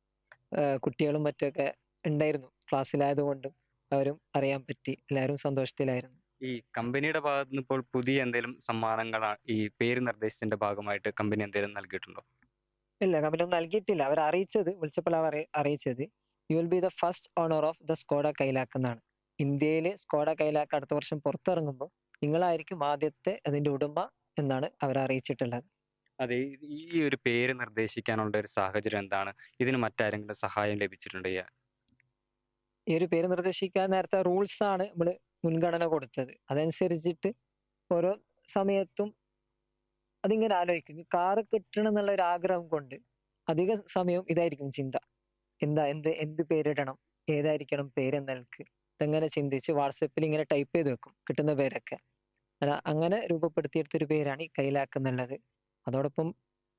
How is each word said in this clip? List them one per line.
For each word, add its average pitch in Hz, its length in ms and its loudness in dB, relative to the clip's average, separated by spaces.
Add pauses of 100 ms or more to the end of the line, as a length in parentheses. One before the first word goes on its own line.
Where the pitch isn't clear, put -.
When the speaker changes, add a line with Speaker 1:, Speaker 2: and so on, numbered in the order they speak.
(540)
Speaker 1:
ഏഹ്, 143 260 0
കുട്ടികളും 151 440 0
മറ്റൊക്കെ 143 440 0 (360)
ഉണ്ടായിരുന്നു, 151 460 0 (140)
ക്ലാസ്സിലായതുകൊണ്ടും 139 880 0 (380)
അവരും 139 300 0 (140)
അറിയാൻ 139 260 2
പറ്റി, 131 360 -8
എല്ലാവരും 135 400 -2
സന്തോഷത്തിലായിരുന്നു. 131 800 -2 (240)
Speaker 2:
ഈ 127 200 -6 (120)
കമ്പനിയുടെ 139 460 0
ഭാഗത്ത് 139 320 0
നിന്ന് 135 100 -4
ഇപ്പോൾ 131 200 -2
പുതിയ 131 420 0
എന്തെങ്കിലും 120 380 -2
സമ്മാനങ്ങളാ-, 110 800 -2 (100)
ഈ 110 180 0
പേര് 120 340 0
നിർദ്ദേശത്തിന്റെ 110 540 -4
ഭാഗമായിട്ട് 101 540 -2
കമ്പനി 104 340 0
എന്തെങ്കിലും 101 300 -2
നൽകിയിട്ടുണ്ടോ? 95 500 -12 (800)
Speaker 1:
ഇല്ല, 185 200 4
കമ്പനി 160 220 0
ഒന്നും 175 140 0
നൽകിയിട്ടില്ല. 165 460 0
അവരെ 147 180 4
അറിയിച്ചത്, 175 540 2
വിളിച്ചപ്പോൾ 170 400 -2
അവർ 160 300 0 (100)
അറിയിച്ചത് 143 480 0 (460)
"You 156 80 4
will 170 120 2
be 180 100 4
the 175 120 2
first - 340 -2 (120)
owner 160 240 2
of 156 200 0
the 160 140 -2
Skoda 143 380 0
Kayak" 131 420 0
എന്നാണ്. 123 240 -2 (400)
ഇന്ത്യയിൽ 151 460 2 (100)
Skoda 151 400 0
Kayak 151 380 0
അടുത്ത 143 200 -2
വർഷം 147 280 -2
പുറത്തിറങ്ങുമ്പോൾ 147 680 -2 (320)
നിങ്ങളായിരിക്കും 165 640 0
ആദ്യത്തെ 147 480 0 (120)
അതിന്റെ 147 240 2
ഉടമ 147 280 0 (400)
എന്നാണ് 135 300 0 (140)
അവരെ 135 180 0
അറിയിച്ചിട്ടുള്ളത്. 131 640 -2 (540)
Speaker 2:
അതെ, 123 160 -2 (300)
ഈ, 147 120 -10 (100)
ഈ 170 160 2
ഒരു 143 140 2
പേര് 123 360 2
നിർദ്ദേശിക്കാനുള്ള 110 840 -2
ഒരു 107 100 -2
സാഹചര്യം 101 520 0
എന്താണ്? 98 320 -4 (280)
ഇതിന് 131 180 2
മറ്റാരെങ്കിലും 104 580 -2
സഹായം 104 420 0
ലഭിച്ചിട്ടുണ്ടോ? 95 520 -4
ഈ 92 100 -2 (1500)
Speaker 1:
ഈ 165 80 2
ഒരു 165 100 2
പേര് 170 240 0
നിർദ്ദേശിക്കാൻ 185 600 0
നേരത്തെ 190 320 2
റൂൾസ് 185 420 0
ആണ് 190 200 0
നമ്മള് 175 300 0 (300)
മുൻഗണന 165 420 2
കൊടുത്തത്. 143 480 -2 (160)
അതനുസരിച്ചിട്ട് 165 800 0 (640)
ഓരോ 175 200 4 (380)
സമയത്തും 196 600 0 (1120)
അതിങ്ങനെ 214 320 4
ആലോചിക്കും. 170 440 0
ഈ 170 40 -16
കാറ് 190 400 2
കിട്ടണം - 440 0
എന്നുള്ള 208 240 2
ഒരു 190 100 2
ആഗ്രഹം 175 460 0
കൊണ്ട് 143 280 -4 (520)
അധിക 170 240 2 (220)
സമയവും 180 360 2
ഇതായിരിക്കും 151 420 0
ചിന്ത. 135 240 -4 (680)
എന്താ, 151 240 2
എന്ത്, 151 320 -2
എന്ത് 156 240 -4
പേരിടണം, 147 560 0 (300)
ഏതായിരിക്കണം 147 600 0
പേര് 135 280 0
എന്ന 135 140 -4
നിലക്ക് 127 320 -10 (360)
ഇതെങ്ങനെ 151 280 2
ചിന്തിച്ച് 143 440 0
WhatsApp-ൽ 143 540 0
ഇങ്ങനെ 151 180 0
ടൈപ്പ് 143 300 0
ചെയ്ത് 156 180 2
വെക്കും - 300 -8
കിട്ടുന്ന 151 320 0
പേരൊക്കെ. 135 440 -2 (640)
അല്ല, 147 240 0
അങ്ങനെ 170 420 0
രൂപപ്പെടുത്തിയെടുത്തൊരു 160 800 -2
പേരാണ് 147 360 0
ഈ 160 60 -8
കൈലാക്ക് 139 500 -2
എന്നുള്ളത്. 127 380 -2 (520)
അതോടൊപ്പം, 139 400 -2 (520)